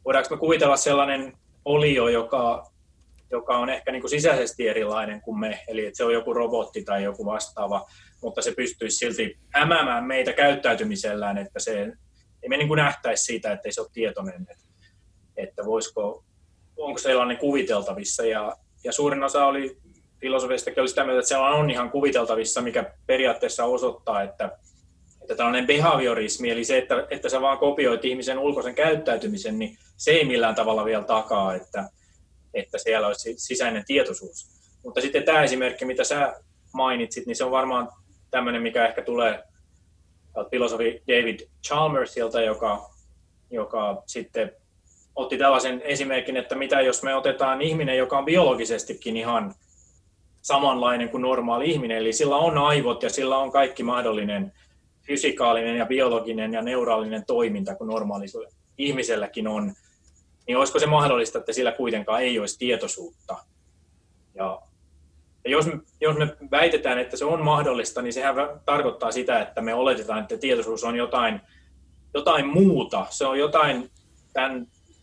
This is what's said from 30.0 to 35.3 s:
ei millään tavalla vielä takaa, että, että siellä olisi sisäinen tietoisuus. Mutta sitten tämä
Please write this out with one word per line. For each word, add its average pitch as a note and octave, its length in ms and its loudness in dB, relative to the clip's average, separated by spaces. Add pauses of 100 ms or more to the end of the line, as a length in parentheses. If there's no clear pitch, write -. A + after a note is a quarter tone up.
ei D#3 140 6
millään A#2 300 2
tavalla A2 300 2
vielä A2 180 0
takaa, G2+ 520 0
että, G2 340 -8 (640)
että G2+ 240 -6
siellä A2 300 0
olisi G#2+ 300 -4
sisäinen A#2+ 500 -4
tietoisuus. - 600 -2 (340)
Mutta B2 180 -4
sitten C#3+ 220 0
tämä D#3 200 4